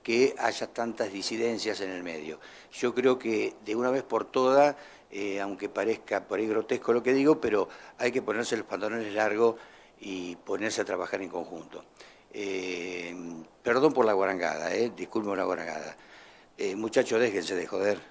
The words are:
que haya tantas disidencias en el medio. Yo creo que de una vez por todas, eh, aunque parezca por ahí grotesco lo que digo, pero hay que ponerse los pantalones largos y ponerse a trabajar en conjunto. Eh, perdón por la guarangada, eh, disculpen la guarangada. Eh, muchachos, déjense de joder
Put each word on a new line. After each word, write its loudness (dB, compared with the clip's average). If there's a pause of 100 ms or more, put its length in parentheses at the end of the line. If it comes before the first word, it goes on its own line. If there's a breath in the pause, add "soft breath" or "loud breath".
que 4
haya -2
tantas -4
disidencias -2
en -4
el -8
medio. -8 (320 loud breath)
Yo -2
creo 6
que -2 (100)
de -2
una 2
vez 0
por 0
todas, 6 (340 loud breath)
eh, -4
aunque -4
parezca -2
por -2
ahí 0
grotesco 0
lo 4
que 2
digo, 4
pero 2 (300 loud breath)
hay 0
que -2
ponerse -2
los -6
pantalones -4
largos 2 (440 loud breath)
y -8
ponerse -4
a 0
trabajar -4
en -8
conjunto. -10 (480 loud breath)
Eh, -6 (480)
perdón 6
por 6
la 6
guarangada, 2
eh, 2
disculpen -2
la 0
guarangada. -4 (600 loud breath)
Eh, -2
muchachos, 2
déjense 0
de -2
joder 0 (100)